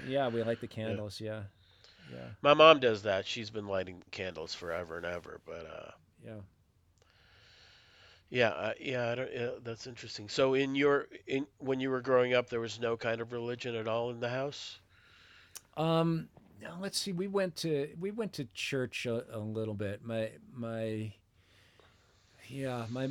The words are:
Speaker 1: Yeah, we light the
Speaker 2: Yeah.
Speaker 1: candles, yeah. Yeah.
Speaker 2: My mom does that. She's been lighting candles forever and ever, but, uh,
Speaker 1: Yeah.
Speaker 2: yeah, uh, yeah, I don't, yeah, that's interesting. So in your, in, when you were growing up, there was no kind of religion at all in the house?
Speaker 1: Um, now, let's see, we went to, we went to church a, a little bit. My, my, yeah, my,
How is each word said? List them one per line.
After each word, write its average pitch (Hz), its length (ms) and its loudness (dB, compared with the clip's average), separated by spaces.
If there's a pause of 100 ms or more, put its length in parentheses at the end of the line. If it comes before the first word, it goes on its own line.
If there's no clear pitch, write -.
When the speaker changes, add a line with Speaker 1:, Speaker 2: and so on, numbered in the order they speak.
Speaker 1:
Yeah, 135 280 0
we 117 140 0
light 117 180 0
the 120 60 -10 (160)
Speaker 2:
Yeah. 110 140 -2
Speaker 1:
candles, 104 240 -8
yeah. 107 220 -6 (640)
Yeah. 123 220 -12 (120)
Speaker 2:
My 143 140 8
mom 156 240 12
does 110 240 4
that. 98 240 2
She's 107 240 -6
been 107 160 -6
lighting 92 440 -2
candles 85 440 -6
forever 85 420 -6
and 85 80 -6
ever, 85 400 -8
but, 82 220 -10
uh, 78 240 -12 (320)
Speaker 1:
Yeah. 110 180 -12 (1900)
Speaker 2:
yeah, 120 200 4
uh, 95 300 0
yeah, 123 320 -2
I 120 40 -2
don't, 127 180 -6
yeah, 120 160 -4 (140)
that's 113 240 -10
interesting. 117 420 -12
So 135 240 4
in 135 220 2
your, 139 320 4 (200)
in, 135 200 0 (120)
when 135 200 0
you 131 100 0
were 131 120 0
growing 123 320 6
up, 123 160 4
there 120 100 0
was 113 200 -4
no 117 180 2
kind 117 240 0
of 117 100 -6
religion 120 440 -4
at 110 120 -2
all 117 240 0
in 117 80 -10
the 120 100 -2
house? 135 500 -6 (960)
Speaker 1:
Um, 165 540 2 (320)
now, 165 180 -12
let's 190 180 -6
see, - 140 -2
we 185 160 -2
went 196 300 0
to, 151 320 0 (100)
we 190 120 -4
went 214 220 -4
to 143 200 -6
church - 520 -2
a, 117 260 0
a 117 80 -6
little 107 360 -2
bit. 101 280 -4
My, 113 280 -2 (220)
my, 113 600 -4 (1400)
yeah, 131 400 -4
my, 131 220 -2